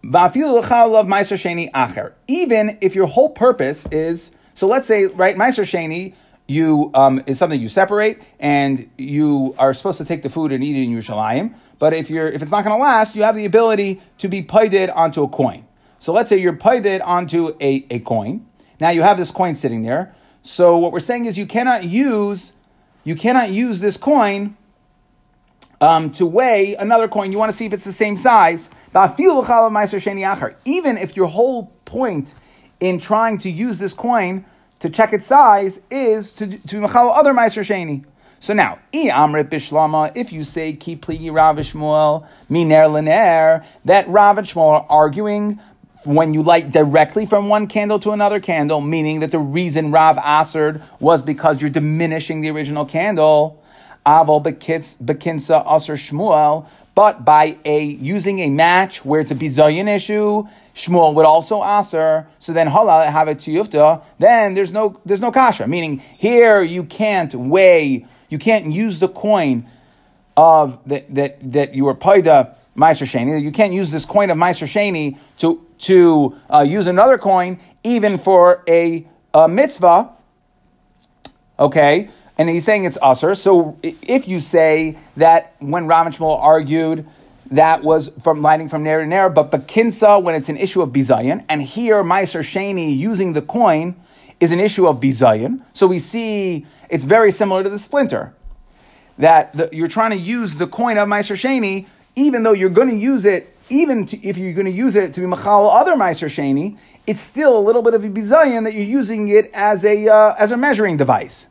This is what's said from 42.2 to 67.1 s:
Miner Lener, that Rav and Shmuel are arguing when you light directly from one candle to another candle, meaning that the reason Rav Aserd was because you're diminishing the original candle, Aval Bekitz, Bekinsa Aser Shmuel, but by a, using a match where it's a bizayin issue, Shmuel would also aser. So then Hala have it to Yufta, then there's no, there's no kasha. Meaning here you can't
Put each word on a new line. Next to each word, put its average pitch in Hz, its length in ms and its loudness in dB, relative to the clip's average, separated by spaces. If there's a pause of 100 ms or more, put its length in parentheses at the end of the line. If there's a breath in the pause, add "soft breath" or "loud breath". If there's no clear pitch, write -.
Miner 156 360 4
Lener, 160 800 2 (200 soft breath)
that 190 240 2
Rav 202 300 4
and 196 80 -8
Shmuel 156 280 2
are 151 140 0
arguing 208 680 0 (460 soft breath)
when 156 280 0
you 151 120 0
light 170 260 2
directly 151 560 2
from 202 220 0
one 214 180 0
candle 208 320 -4
to 208 140 -4
another 208 260 0
candle, 156 420 -4
meaning 156 400 -4
that 156 120 -6
the 160 80 -2
reason 156 500 -4
Rav 156 280 4
Aserd 151 600 -2 (200 loud breath)
was 156 200 2
because 143 400 -2
you're 151 80 -4
diminishing 156 720 -4
the 156 100 -6
original 147 360 -6
candle, 156 760 0 (460 soft breath)
Aval 151 340 4
Bekitz, 160 580 -8
Bekinsa 151 680 -2
Aser 151 280 0
Shmuel, 151 760 -2 (260 soft breath)
but 202 300 2
by 151 400 4
a, 151 180 0
using 165 560 -6
a 160 120 -2
match 175 540 0
where 151 160 0
it's 151 120 -4
a - 20 -4
bizayin 151 540 0
issue, 208 580 -2 (280 loud breath)
Shmuel 170 400 2
would 156 120 4
also 160 360 2
aser. 160 680 -2 (100)
So - 140 -12
then 160 160 0
Hala 160 380 4
have 156 220 0
it 147 120 -6
to - 100 -12
Yufta, 156 520 2 (160 soft breath)
then 208 360 4
there's 185 180 -2
no, 208 320 -4
there's 196 160 -2
no 233 120 -2
kasha. 247 340 2
Meaning 160 320 -4
here 220 640 2
you 175 200 -6
can't 185 520 -4